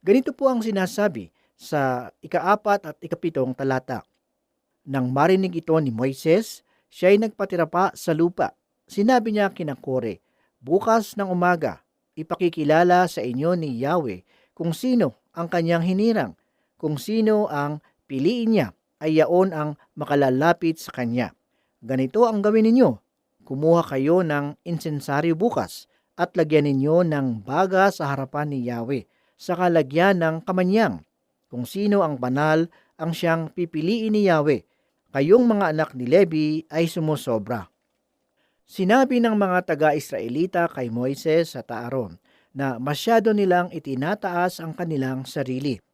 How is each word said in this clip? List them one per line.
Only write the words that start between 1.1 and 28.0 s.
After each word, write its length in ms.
sa 520
ika-apat 640
at 160
ika-pitong 560
talata. 480
Nang 320
marinig 480
ito 160
ni 160
Moises, 720
siya'y 320
nagpatira 480
pa 240
sa 240
lupa. 400
Sinabi 460
niya 180
kina 240
Kore, 480
"Bukas 640
ng 100
umaga, 560
ipakikilala 880
sa 160
inyo 320
ni 300
Yahweh 420
kung 160
sino 480
ang 140
kanyang 340
hinirang. 480
Kung 160
sino 480
ang 320
piliin 480
niya, 100
ay 240
yaon 320
ang 240
makalalapit 880
sa 80
kanya. 480
Ganito 480
ang 160
gawin 280
ninyo. 280
Kumuha 400
kayo 400
ng 400
insensaryo 720
bukas 480
at 160
lagyan 320
ninyo 400
ng 400
baga 480
sa 160